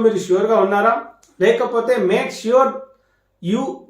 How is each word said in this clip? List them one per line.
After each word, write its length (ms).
మీరు 200
ష్యూర్ 240
గా 160
ఉన్నారా? 260
లేకపోతే 500
make 200
sure 260
you, 120